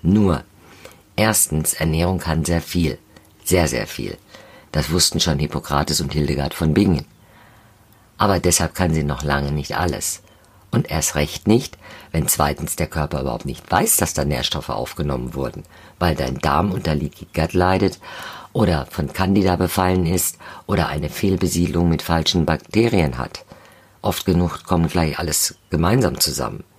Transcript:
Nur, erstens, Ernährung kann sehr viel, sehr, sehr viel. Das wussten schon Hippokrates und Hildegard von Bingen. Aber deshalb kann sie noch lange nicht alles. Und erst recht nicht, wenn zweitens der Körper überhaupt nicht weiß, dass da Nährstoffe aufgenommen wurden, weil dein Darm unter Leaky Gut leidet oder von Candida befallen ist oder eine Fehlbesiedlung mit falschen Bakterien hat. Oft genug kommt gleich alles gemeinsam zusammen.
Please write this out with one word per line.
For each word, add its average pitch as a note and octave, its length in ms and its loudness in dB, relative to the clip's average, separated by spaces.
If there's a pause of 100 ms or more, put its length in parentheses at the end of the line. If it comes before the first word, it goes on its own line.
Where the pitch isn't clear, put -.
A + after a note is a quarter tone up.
Nur, F#2+ 420 4 (720)
erstens, G#2 580 0
Ernährung E2 440 0
kann D#2+ 260 0
sehr E2 180 0
viel, E2 360 0 (460)
sehr, F2 240 2
sehr - 180 -2
viel. - 300 -8 (560)
Das D2+ 200 -2
wussten E2+ 280 2
schon D2+ 180 0
Hippokrates D2 640 -2
und C#2 120 -4
Hildegard C#2+ 420 0
von D#2 200 2
Bingen. F#2 300 4 (1120)
Aber G2 240 2
deshalb F2 340 2
kann F2 200 2
sie D#2 100 2
noch C#2+ 180 -4
lange C#2+ 300 -2
nicht D2 240 -4
alles. - 460 -4 (480)
Und - 200 0
erst D#2 260 -2
recht - 320 -2
nicht, A#2 280 2 (360)
wenn D#2 160 0
zweitens D2 480 -2
der D#2+ 100 -2
Körper D2+ 360 -4
überhaupt B1+ 220 -4
nicht - 260 -8
weiß, F3 260 2
dass - 180 0
da D2 100 0
Nährstoffe C#2+ 440 -2
aufgenommen B1+ 680 -4
wurden, C2+ 300 -6 (340)
weil E2+ 160 2
dein C#2 240 -2
Darm D#2 320 2
unter E2 240 -2
Leaky D2 400 -4
Gut D#2+ 180 -2
leidet F#2 460 2 (540)
oder F#2 340 2
von D2 260 -6
Candida F#2+ 440 2
befallen F#2 500 2
ist F2 320 -2 (280)
oder F#2 220 2
eine D2+ 200 -4
Fehlbesiedlung F2 800 2
mit D#2+ 140 2
falschen E2 440 0
Bakterien E2+ 720 2
hat. - 260 -8 (560)
Oft - 240 -2
genug F2 400 2
kommt E2 280 2
gleich D#2+ 260 0
alles - 380 -2 (140)
gemeinsam F2+ 500 2
zusammen. C2 440 -4 (140)